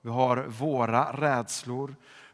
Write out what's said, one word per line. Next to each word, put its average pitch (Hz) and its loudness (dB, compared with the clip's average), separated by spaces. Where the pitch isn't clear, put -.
vi 117 -8
har 123 2
våra 127 0
rädslor, 135 -2